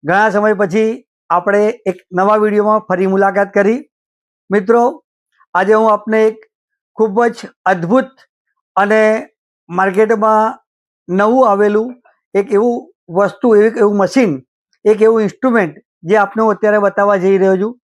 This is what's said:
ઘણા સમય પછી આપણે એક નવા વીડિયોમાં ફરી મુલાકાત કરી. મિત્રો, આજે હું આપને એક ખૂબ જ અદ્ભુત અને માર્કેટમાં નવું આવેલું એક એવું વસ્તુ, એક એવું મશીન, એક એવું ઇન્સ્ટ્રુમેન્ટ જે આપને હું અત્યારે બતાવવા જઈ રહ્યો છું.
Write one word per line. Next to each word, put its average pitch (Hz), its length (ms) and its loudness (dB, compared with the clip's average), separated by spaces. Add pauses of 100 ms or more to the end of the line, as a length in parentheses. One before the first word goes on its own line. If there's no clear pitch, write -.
ઘણા 190 260 2
સમય 208 240 0
પછી 208 520 -2 (240)
આપણે 202 380 0 (180)
એક 185 100 -4 (180)
નવા 196 220 0
વીડિયોમાં 214 440 0
ફરી 190 280 -4
મુલાકાત 196 460 0
કરી. 220 360 -2 (600)
મિત્રો, 233 520 0 (500)
આજે 190 200 0
હું 220 200 2
આપને 220 340 0
એક 220 100 -4 (580)
ખૂબ 220 300 0
જ 233 100 -4 (300)
અદ્ભુત 185 400 0 (680)
અને 214 520 0 (420)
માર્કેટમાં 214 920 0 (500)
નવું 220 400 2
આવેલું 208 460 0 (380)
એક 196 200 -2
એવું 240 400 -2 (160)
વસ્તુ, 202 460 0
એક 220 220 2
એવું 208 200 0
મશીન, 185 480 0 (400)
એક 208 160 2
એવું 220 200 2
ઇન્સ્ટ્રુમેન્ટ 214 540 -2 (280)
જે 185 140 0
આપને 208 260 -2
હું 220 80 2
અત્યારે 208 280 0
બતાવવા 202 380 0
જઈ 190 200 2
રહ્યો 190 200 2
છું. 220 220 -6 (120)